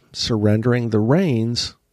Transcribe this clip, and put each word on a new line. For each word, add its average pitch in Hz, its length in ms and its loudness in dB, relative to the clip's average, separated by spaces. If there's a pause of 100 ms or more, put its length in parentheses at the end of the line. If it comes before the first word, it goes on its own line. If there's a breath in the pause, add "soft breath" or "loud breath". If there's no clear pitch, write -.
(120)
surrendering 113 760 0
the 107 100 2
reins 120 760 0 (180)